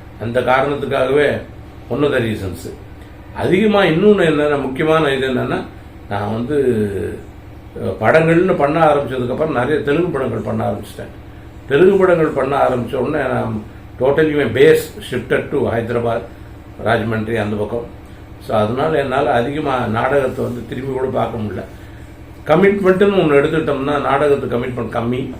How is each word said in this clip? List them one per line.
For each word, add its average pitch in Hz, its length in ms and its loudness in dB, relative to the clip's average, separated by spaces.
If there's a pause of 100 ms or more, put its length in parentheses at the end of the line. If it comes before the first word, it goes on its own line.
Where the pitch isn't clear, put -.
(220)
அந்த 120 200 -2
காரணத்துக்காகவே 135 1000 0 (480)
one 135 140 0
of 139 80 2
the 131 60 0
reasons. 98 540 -4 (640)
அதிகமா 196 480 4
இன்னொன்னு 185 420 6
என்னன்னா, 147 360 2
முக்கியமான 156 480 2
இது 131 180 0
என்னன்னா, 127 340 -2 (480)
நான் 104 240 -4
வந்து, 123 240 -2 (1300)
அஹ், 104 200 -4
படங்கள்னு 165 520 4
பண்ண 151 240 2
ஆரம்பிச்சதுக்கப்புறம் 139 720 0
நிறைய 139 300 0
தெலுங்கு 156 260 2
படங்கள் 127 320 -2
பண்ண 110 300 -2
ஆரம்பிச்சிட்டேன். - 560 -10 (440)
தெலுங்கு 185 280 6
படங்கள் 170 300 4
பண்ண 139 300 0
ஆரம்பிச்ச 127 380 0
உடனே 135 320 -2
நான் 113 480 -4 (240)
totally 147 360 2
my 127 280 4
base 156 280 6 (200)
shifted 131 400 -2
to 151 100 -2
ஹைதராபாத், 117 600 -2 (640)
ராஜமன்றி 110 500 0
அந்த 107 200 -2
பக்கம். 117 280 -4 (640)
So, 113 100 0
அதனால 131 400 0
என்னால 139 340 0
அதிகமா 135 460 0
நாடகத்தை 123 680 0
வந்து 117 240 -8
திரும்பி 131 240 -6
கூட 131 140 -2
பார்க்க 117 300 -2
முடியல. 101 260 -6 (840)
கமிட்மெண்ட்டுன்னு 190 720 4
ஒண்ணு 147 200 4
எடுத்துக்கிட்டோம்னா 147 640 0
நாடகத்துக்கு 135 560 0
கமிட்மெண்ட் 123 360 -6
கம்மி, 120 460 -4